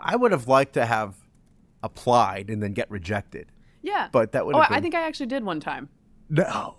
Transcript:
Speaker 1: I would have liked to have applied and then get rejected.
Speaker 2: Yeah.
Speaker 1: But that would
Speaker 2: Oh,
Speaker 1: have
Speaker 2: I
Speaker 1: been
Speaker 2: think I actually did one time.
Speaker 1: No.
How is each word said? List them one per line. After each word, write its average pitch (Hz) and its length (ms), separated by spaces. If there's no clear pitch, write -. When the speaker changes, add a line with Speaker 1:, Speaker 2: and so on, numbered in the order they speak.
Speaker 1:
I 202 160
would 247 160
have 127 160
liked 135 240
to 123 140
have 110 280
applied 104 680
and 107 100
then 101 120
get 110 180
rejected. 101 600
Speaker 2:
Yeah. 320 300
Speaker 1:
But 113 220
that 117 120
would 180 120
Speaker 2:
Oh, 311 40
Speaker 1:
have 311 120
Speaker 2:
I - 40
Speaker 1:
been 294 60
Speaker 2:
think 339 140
I 330 100
actually 302 200
did 247 180
one 170 160
time. 139 280
Speaker 1:
No. - 500